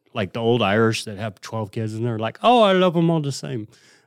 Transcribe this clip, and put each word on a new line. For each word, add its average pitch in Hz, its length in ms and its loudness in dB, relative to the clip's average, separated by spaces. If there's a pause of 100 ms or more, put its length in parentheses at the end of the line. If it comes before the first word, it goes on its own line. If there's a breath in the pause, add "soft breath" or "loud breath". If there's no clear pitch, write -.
(140)
like, 104 180 -4
the 117 80 -8
old 117 220 2
Irish 113 420 2
that 104 140 -12
have 107 220 -10
twelve 110 300 -8
kids 110 240 -8
and 110 100 -6
they're 117 140 -4
like, 110 240 -6
"Oh, 240 200 6
I 196 100 4
love 180 240 2
'em 170 140 2
all 165 100 0
the 139 120 -4
same. 127 360 -10 (380 soft breath)